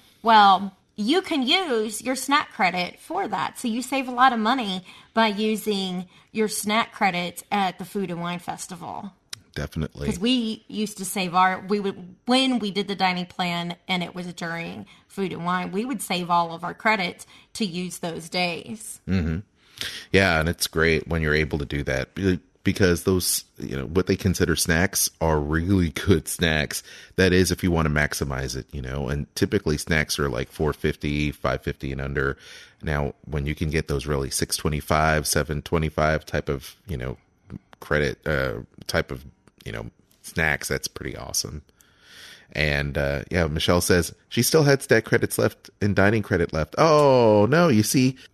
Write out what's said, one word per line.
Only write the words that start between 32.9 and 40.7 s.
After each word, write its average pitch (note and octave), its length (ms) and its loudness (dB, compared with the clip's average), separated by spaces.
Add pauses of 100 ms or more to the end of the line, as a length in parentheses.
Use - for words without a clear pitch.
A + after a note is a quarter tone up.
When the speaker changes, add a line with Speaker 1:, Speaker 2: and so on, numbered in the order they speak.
Speaker 2:
when C#2+ 220 -4
you D2+ 80 -2
can D2+ 160 -4
get D#2 180 -2
those C#2 160 -2
really C#2 240 -2
six - 300 -4
twenty-five, D#2 680 0
seven D2 360 -2
twenty-five D#2 640 0
type - 240 -4
of, - 260 -8 (100)
you C#2 120 -6
know, B1 180 -8 (640)
credit, D2 460 0
uh, C2+ 320 -2 (280)
type D#2+ 240 -2
of, C2+ 140 -12 (400)
you A1 80 -10
know, A1 180 -10 (300)
snacks, D#2 480 -2
that's C#2 180 -4